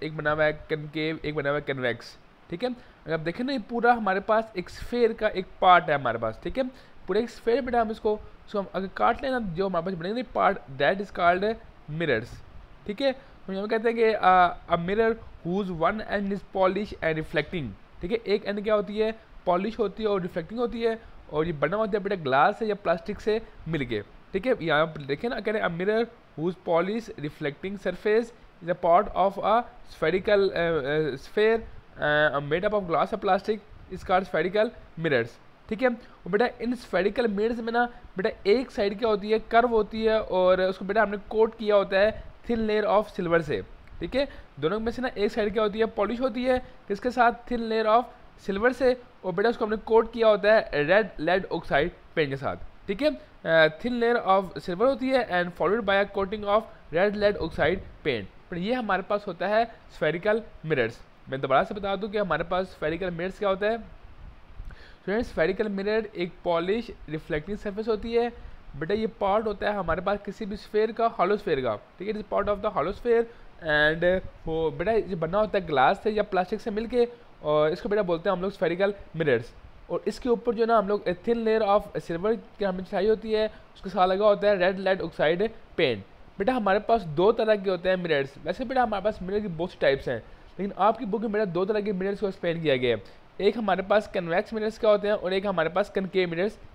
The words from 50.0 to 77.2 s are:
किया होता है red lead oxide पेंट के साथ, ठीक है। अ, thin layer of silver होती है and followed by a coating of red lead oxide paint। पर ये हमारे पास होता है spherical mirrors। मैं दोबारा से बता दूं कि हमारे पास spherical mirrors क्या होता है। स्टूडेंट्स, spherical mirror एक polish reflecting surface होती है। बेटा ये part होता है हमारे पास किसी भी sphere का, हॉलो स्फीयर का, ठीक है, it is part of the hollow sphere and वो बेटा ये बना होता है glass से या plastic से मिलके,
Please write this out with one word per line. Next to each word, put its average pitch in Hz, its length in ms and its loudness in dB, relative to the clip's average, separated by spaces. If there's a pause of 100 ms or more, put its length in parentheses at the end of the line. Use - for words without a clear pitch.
किया 226 160 2
होता 208 240 6
है 220 220 4
red 175 340 4 (120)
lead 180 240 2
oxide 165 480 0 (240)
पेंट 151 120 2
के 135 80 -4
साथ, 113 200 -4 (300)
ठीक 202 160 -4
है। 302 80 4
अ, 160 680 2
thin 240 140 -4
layer 233 340 0
of 190 300 2
silver 185 300 -2
होती 262 220 0
है 262 200 2
and 175 320 -2
followed 196 260 0
by 196 180 2
a 202 40 -2 (100)
coating 202 260 -4
of 202 180 4 (320)
red 202 220 2
lead 208 200 2
oxide 165 420 0
paint। 120 460 -4 (260)
पर 180 80 -8
ये 202 160 -2
हमारे 202 280 -2
पास 208 240 -4
होता 175 200 -4
है 214 180 2
spherical 208 800 -2 (240)
mirrors। 135 340 0 (300)
मैं 135 100 -4
दोबारा 139 240 4
से 196 100 -8
बता 196 220 -4
दूं 208 120 -6
कि 208 100 -4
हमारे 165 260 0
पास 185 220 -2
spherical 165 440 -4
mirrors 175 280 -6
क्या 202 100 0
होता 190 180 0
है। 226 120 2
स्टूडेंट्स, - 1500 -10
spherical 185 380 0
mirror 208 480 -2
एक 175 160 -6 (120)
polish 180 460 0 (180)
reflecting 156 500 -6
surface 214 300 -6
होती 226 240 -2
है। 233 200 2 (440)
बेटा 170 180 -2
ये 220 120 0
part 208 400 0
होता 208 240 -2
है 208 60 -2
हमारे 170 240 -2
पास 196 260 0
किसी 202 200 -8
भी 202 100 -8
sphere 214 360 0
का, 226 140 2
हॉलो 208 300 2
स्फीयर 160 240 0
का, 117 160 0
ठीक - 320 -12
है, 214 60 -4
it 214 60 -8
is 202 120 -10
part 196 160 0
of 202 80 0
the 208 160 -2
hollow 180 200 -2
sphere 233 320 2 (400)
and 160 560 4 (260)
वो 160 240 -2
बेटा 170 220 -2
ये 190 220 0
बना 165 240 -2
होता 214 200 0
है 180 80 -2
glass 151 360 4
से 214 80 0
या 208 120 0
plastic 190 380 -2
से 233 100 -8
मिलके, 233 380 0 (340)